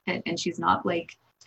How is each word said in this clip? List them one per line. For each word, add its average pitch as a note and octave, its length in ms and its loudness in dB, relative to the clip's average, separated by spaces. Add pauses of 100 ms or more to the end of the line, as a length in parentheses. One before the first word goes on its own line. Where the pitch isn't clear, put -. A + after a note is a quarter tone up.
And, - 200 -2
and E3 120 -2
she's E3+ 220 -2
not, F3+ 260 4
like, E3+ 300 -2 (300)